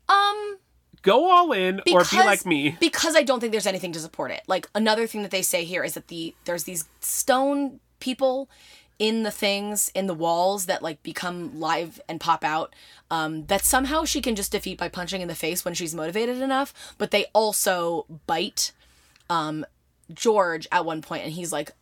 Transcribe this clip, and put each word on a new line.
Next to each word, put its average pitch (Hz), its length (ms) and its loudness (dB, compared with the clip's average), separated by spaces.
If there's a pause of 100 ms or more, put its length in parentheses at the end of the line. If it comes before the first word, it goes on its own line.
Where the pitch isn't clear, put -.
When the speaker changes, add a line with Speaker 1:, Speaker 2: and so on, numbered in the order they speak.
Speaker 1:
Um, 403 500 2 (440)
Speaker 2:
Go 269 280 6
all 349 220 8
in 190 280 0
or - 20 -10
be 349 120 4
Speaker 1:
because 180 180 8 (120)
Speaker 2:
like 202 220 4
me. 151 340 2
Speaker 1:
because 330 360 2
I 311 60 6
don't 247 180 2
think 226 120 -2
there's 208 140 0
anything 185 260 -4
to 160 80 -8
support 156 300 -8
it. - 160 -10
Like, 185 280 0
another 220 320 2
thing 214 160 -6
that 185 80 -8
they 185 120 -2
say 175 220 0
here 165 200 -4
is 160 100 -4
that - 140 -12
the, 165 260 -8 (120)
there's 262 180 -4
these 180 240 -8 (120)
stone 277 800 0 (200)
people 262 480 -2 (500)
in 220 260 0
the 208 60 -2
things, 202 640 -2
in 190 120 -2
the 185 80 -2
walls 175 520 0
that, 180 160 -2
like, 156 200 -8
become 170 580 -8
live 160 480 -2
and 156 100 -8
pop 160 240 0
out, 156 320 -2 (360)
um, 156 360 -4
that 196 180 2
somehow 262 400 2
she 294 180 -2
can 240 120 0
just 196 180 -6
defeat 190 260 -4
by 175 100 -4
punching 180 320 -6
in 175 80 -8
the 160 60 -6
face 165 320 -4
when 175 80 -6
she's 165 200 -6
motivated 214 460 -4
enough, 269 560 -4
but - 140 -4
they 208 240 0
also 185 720 0 (200)
bite, 180 460 -4 (560)
um, 156 380 -2 (480)
George 180 580 2
at 180 140 2
one 160 160 -4
point, 156 220 -8
and 156 100 -8
he's, 175 180 -8
like, 151 280 -6